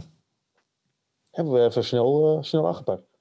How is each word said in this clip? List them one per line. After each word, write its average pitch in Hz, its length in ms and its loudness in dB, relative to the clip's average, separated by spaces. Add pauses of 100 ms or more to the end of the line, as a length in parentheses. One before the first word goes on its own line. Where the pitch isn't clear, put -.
(1300)
Hebben 160 220 -4
we 120 120 4
even 117 180 0
snel, 143 540 2
eh, 151 60 -6
snel 160 240 0
aangepakt. 98 340 -6 (200)